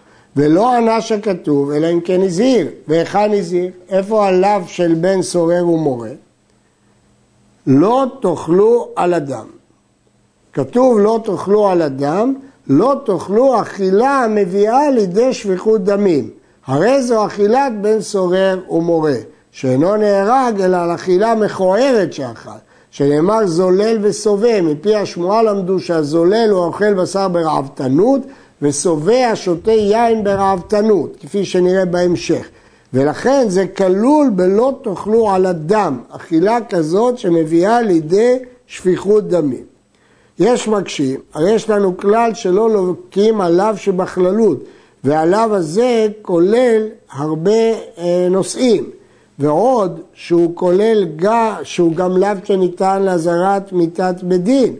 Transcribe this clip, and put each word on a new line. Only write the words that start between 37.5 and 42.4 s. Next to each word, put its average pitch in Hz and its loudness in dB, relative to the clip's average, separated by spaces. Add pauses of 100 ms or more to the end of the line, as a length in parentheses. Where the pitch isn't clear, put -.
לידי 202 2 (280)
שפיכות 185 0
דמים. 147 -2 (720)
יש 226 0
מקשים, 156 -4 (140)
הרי 160 0
יש 220 0
לנו 196 0
כלל 220 0
שלא 208 0